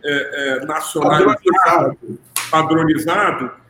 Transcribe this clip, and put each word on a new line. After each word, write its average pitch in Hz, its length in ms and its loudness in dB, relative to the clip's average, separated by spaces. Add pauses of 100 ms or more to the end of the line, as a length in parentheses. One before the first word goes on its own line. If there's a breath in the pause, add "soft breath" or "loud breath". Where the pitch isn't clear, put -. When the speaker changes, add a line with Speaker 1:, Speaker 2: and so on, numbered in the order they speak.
Speaker 1:
é, 139 580 -4
é, - 20 -12
nacional 151 460 -2
Speaker 2:
Padronizado. - 1080 2 (320)
Speaker 1:
padronizado. 160 1000 0 (200)